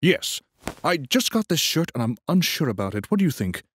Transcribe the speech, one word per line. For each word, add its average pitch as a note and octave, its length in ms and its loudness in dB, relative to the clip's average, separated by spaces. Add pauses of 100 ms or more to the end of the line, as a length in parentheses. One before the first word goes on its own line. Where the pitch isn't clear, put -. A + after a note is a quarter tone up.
Yes. - 400 0 (420)
I F3 140 2
just D#3+ 340 0
got A3 160 0
this E3 120 0
shirt - 340 0
and A#2+ 100 -2
I'm A2+ 140 -2 (100)
unsure E3 420 2
about G2 240 -2
it. G#2 160 -4
What G#3+ 100 2
do G3 60 4
you E3 60 4
think? F#2 320 -4 (140)